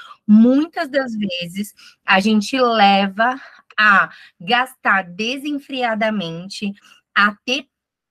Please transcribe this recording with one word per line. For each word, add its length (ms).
muitas 600
das 260
vezes 600
a 160
gente 360
leva 800
a 320
gastar 640
desenfreadamente, 1700
a 220
ter 220